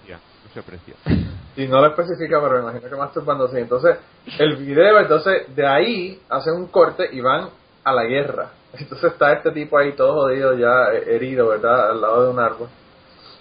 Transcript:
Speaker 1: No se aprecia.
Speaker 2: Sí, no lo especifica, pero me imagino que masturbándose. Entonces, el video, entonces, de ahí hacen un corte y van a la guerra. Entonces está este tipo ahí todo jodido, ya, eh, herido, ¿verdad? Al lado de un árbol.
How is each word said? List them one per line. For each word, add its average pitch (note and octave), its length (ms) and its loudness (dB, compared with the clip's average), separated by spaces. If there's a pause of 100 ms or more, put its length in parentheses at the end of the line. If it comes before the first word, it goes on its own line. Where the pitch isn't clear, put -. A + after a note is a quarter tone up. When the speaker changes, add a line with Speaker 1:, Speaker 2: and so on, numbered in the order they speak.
Speaker 1:
No F#2 480 -20
se A#2+ 60 -16
aprecia. - 360 -20 (600)
Speaker 2:
Sí, C3+ 100 -6
no C3 140 2
lo D3+ 80 8
especifica, D#3+ 540 -2
pero C3 140 0
me A#2 160 -4
imagino B2 180 -14
que C#3 80 -14
masturbándose. C#3 640 -4
Entonces, B2+ 380 0 (380)
el D3+ 200 0
video, D#3+ 420 4
entonces, D3+ 560 0
de C#3+ 100 0
ahí F#3 540 -2 (100)
hacen C#3+ 260 -4
un F3+ 120 -8
corte F3 420 2
y C3 120 -12
van D3 260 -2 (380)
a C3+ 80 0
la A#2+ 100 0
guerra. C3+ 460 -4 (280)
Entonces D3 360 -4
está D3 180 4
este D3+ 200 0
tipo D3+ 260 -2
ahí C#3+ 160 2
todo C3+ 200 2
jodido, C3+ 400 0
ya, A#2+ 400 2
eh, A2+ 220 -2
herido, B2+ 320 0
¿verdad? A2 440 2
Al A2+ 100 -6
lado A#2 240 2
de B2+ 60 2
un B2 80 -4
árbol. A#2 280 -4 (720)